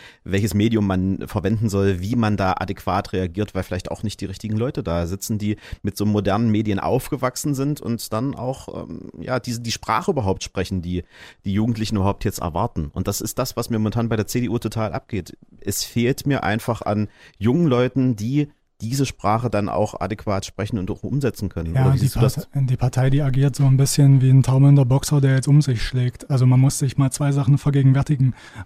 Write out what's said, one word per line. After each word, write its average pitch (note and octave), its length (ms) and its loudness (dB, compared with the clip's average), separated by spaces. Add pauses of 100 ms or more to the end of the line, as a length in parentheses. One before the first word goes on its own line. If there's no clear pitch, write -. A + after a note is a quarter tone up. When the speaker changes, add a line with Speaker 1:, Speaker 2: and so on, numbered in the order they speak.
(240)
Speaker 1:
welches G2 300 -2
Medium G#2+ 340 2
man F#2 400 -2
verwenden G#2 400 -2
soll, G2 320 0
wie G#2+ 160 -4
man G#2+ 200 0
da F#2+ 220 0
adäquat F#2+ 540 -4
reagiert, F#2 420 -4
weil F#2 80 -4
vielleicht - 300 -8
auch - 100 -8
nicht G#2+ 180 -8
die - 40 -6
richtigen G#2 320 -6
Leute B2 260 -4
da E2+ 240 -2
sitzen, G2 320 -6
die G#2 180 -2 (260)
mit G2+ 140 -6
so G2+ 80 -2
modernen G#2 460 0
Medien G#2 300 0
aufgewachsen B2+ 760 -4
sind C#3 260 -4
und - 320 -6
dann A#2+ 220 -4
auch, B2 540 -10
ähm, - 220 -14 (100)
ja, B2+ 180 -4
diese, A#2 220 -6
die A#2 120 -6
Sprache A#2+ 380 -2
überhaupt G2+ 320 -2
sprechen, F#2 400 -4
die F2 220 -6 (400)
die G2+ 80 -4
Jugendlichen A2 420 0
überhaupt G2 300 0
jetzt - 160 -2
erwarten. E2+ 520 -4
Und F2+ 140 -6
das G2+ 140 -4
ist - 180 -6
das, B2+ 180 -6
was A#2 140 -6
mir A2 80 -2
momentan G#2+ 300 -2
bei A2+ 80 -2
der G#2+ 100 -2
C - 140 -4
D A#2+ 80 -2
U A2+ 100 -2
total A2 340 -4
abgeht. - 440 -10 (240)
Es - 240 -6
fehlt A#2+ 420 -2
mir C#3 160 0
einfach A2 400 -4
an G#2+ 240 -2 (320)
jungen C#3 300 2
Leuten, B2+ 480 2
die C3+ 320 -2 (320)
diese C3 260 -2
Sprache A2+ 420 -2
dann G#2 200 -2
auch F2 320 -2
adäquat G2 440 -4
sprechen G#2 320 -6
und G2 140 -4
auch - 140 -8
umsetzen A2+ 440 -2
können. E2 280 -6
Speaker 2:
Ja, C3+ 60 2
Speaker 1:
Oder C3 80 4
wie C3+ 80 4
Speaker 2:
die - 20 -2
Speaker 1:
siehst - 160 0
du - 40 0
das? A#2 140 4
Speaker 2:
Partei, - 280 -4
die B2+ 140 2
Partei, B2+ 340 0
die C#3+ 120 4
agiert C3+ 320 2
so C#3+ 100 2
ein C3+ 120 6
bisschen C#3 440 6
wie C3 100 6
ein C3 120 8
taumelnder C#3 420 6
Boxer, C3+ 360 2
der C3+ 160 4
jetzt B2+ 100 0
um D3 160 6
sich B2 180 0
schlägt. - 520 -4
Also B2+ 140 4
man B2+ 120 6
muss C3 220 2
sich C#3 180 0
mal C3+ 140 2
zwei C#3+ 180 -2
Sachen C#3 280 4
vergegenwärtigen. C3+ 760 2 (320)